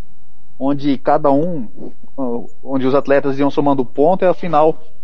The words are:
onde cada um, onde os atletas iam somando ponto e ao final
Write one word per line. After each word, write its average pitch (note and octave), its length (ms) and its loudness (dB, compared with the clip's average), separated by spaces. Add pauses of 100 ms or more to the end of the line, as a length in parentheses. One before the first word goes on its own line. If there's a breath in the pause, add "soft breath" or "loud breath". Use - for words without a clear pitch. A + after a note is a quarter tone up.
(600)
onde C#3 400 0
cada D3+ 320 2
um, D3 360 0 (960)
onde C3 220 -2
os C3 80 2
atletas C#3 460 2
iam C#3+ 100 2
somando C#3 340 0
ponto D#3+ 400 2
e F#3 40 4
ao E3+ 80 2
final D#3 460 2 (220)